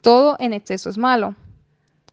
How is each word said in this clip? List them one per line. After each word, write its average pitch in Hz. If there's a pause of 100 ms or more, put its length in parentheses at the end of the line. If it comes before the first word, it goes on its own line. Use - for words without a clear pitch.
Todo 262
en 240
exceso 190
es 190
malo. 226 (800)